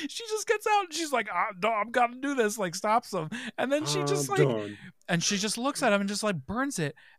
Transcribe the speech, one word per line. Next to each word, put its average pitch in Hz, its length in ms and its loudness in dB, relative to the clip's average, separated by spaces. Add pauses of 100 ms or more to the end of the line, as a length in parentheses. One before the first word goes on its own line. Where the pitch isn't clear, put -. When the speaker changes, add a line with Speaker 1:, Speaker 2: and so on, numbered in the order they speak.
Speaker 1:
she - 180 -10
just 427 180 -4
gets 427 220 0
out 403 180 2
and 330 80 -14
she's 311 200 -4
like, 220 200 -2
"Ah, 180 140 0 (160)
no, 214 80 4
I'm 214 200 0
gonna 240 280 2
do 277 160 2
this," 214 220 2
like, 180 180 -2
stops 214 380 2
him. 156 160 -2 (280)
And 247 140 0
then 302 140 2
she - 180 0
just, - 260 2
Speaker 2:
"I'm 403 80 2
Speaker 1:
like, - 100 6
Speaker 2:
done." 104 300 -2 (300)
Speaker 1:
and 170 160 2
she 208 140 0
just 208 200 -2
looks 262 240 -2
at 233 120 4
him 202 80 4
and 196 80 0
just, 202 120 -4
like, 196 240 -2
burns 254 340 -2
it. 143 160 -2 (240)